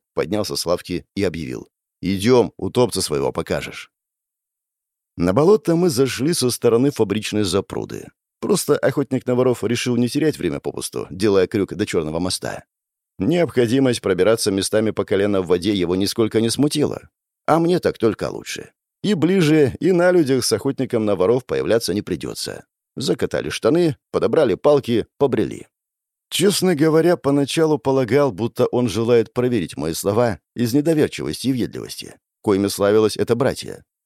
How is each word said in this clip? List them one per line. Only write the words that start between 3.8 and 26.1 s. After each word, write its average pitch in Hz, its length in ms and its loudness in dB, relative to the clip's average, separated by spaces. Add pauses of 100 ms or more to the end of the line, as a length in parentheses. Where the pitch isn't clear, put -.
На 87 160 0
болото 170 440 4
мы 175 120 2
зашли 135 460 0
со 127 160 -2
стороны 120 400 2
фабричной 107 520 -2
запруды. 85 680 -4 (480)
Просто - 220 0
охотник 135 480 -2
на 127 80 0
воров 123 300 2
решил 120 340 -2
не 123 100 2
терять 147 300 -2
время 71 220 -4
попусту, 65 500 -8
делая 95 360 2
крюк 98 280 -2
до 98 100 -2
Черного 82 360 -4
моста. - 440 -6 (540)
Необходимость 127 840 2
пробираться 98 500 2
местами 98 420 0
по 101 120 -2
колено 98 380 0
в 85 60 -6
воде 90 260 2
его 87 200 0
нисколько 107 460 0
не 117 80 0
смутила. 131 640 -2 (360)
А 156 120 4
мне 170 220 2
так - 180 -2
только 95 320 -2
лучше. - 420 -12 (300)
И 190 100 0
ближе, 156 680 4
и 180 140 2
на 180 180 4
людях 135 320 2
с - 120 -2
охотником 123 500 -2
на 104 120 0
воров 92 280 2
появляться 85 480 -2
не 101 80 -2
придется. 62 640 -8 (320)
Закатали 92 540 -4
штаны, 160 480 0 (120)
подобрали 113 440 2
палки, 131 520 2 (120)
побрели. 110 480 -2 (640)